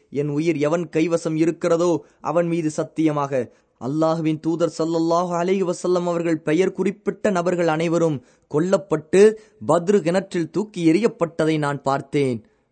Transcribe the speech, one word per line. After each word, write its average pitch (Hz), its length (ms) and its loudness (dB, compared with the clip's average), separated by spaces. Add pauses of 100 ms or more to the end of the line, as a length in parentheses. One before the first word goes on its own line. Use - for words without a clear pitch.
என் 143 180 -4
உயிர் 151 300 -2
எவன் 175 320 -2
கைவசம் 165 460 -2
இருக்கிறதோ 165 680 0 (160)
அவன் 170 260 0
மீது 165 220 -2
சத்தியமாக, 147 840 -2 (280)
அல்லாஹ்வின் 156 580 0
தூதர் 160 380 -2
ஸல்லல்லாஹு 165 560 0
அலைஹி 180 360 0
வஸல்லம் 180 340 -2
அவர்கள் 170 380 -2
பெயர் 180 300 0
குறிப்பிட்ட 196 580 -4
நபர்கள் 175 380 0
அனைவரும் 165 560 0 (300)
கொல்லப்பட்டு 185 800 4 (340)
பத்ரு 175 320 2
கிணற்றில் 175 500 -2
தூக்கி 170 440 0
எறியப்பட்டதை 160 640 0
நான் 143 240 -4
பார்த்தேன். 135 640 -2 (260)